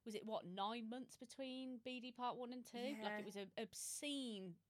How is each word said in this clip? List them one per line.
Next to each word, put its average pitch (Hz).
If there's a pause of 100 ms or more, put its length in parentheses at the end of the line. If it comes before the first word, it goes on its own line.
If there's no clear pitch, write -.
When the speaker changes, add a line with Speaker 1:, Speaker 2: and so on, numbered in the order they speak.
Speaker 1:
was 220
it, -
what, 220
nine 208
months 247
between 254
B 254
D 247
part 247
one 247
and 247
two? 240
Like, 208
Speaker 2:
Yeah. 208
Speaker 1:
it 208
was 196
an 196
obscene 226 (160)